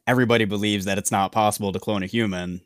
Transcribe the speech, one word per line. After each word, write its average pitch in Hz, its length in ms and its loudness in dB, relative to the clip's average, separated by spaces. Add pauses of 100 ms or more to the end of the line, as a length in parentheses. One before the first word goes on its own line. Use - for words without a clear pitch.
everybody 117 380 4
believes 104 400 -2
that 98 120 0
it's 101 140 -4
not 98 200 2
possible 104 400 0
to 92 80 -6
clone 101 240 -4
a 92 40 -6
human, 92 580 -4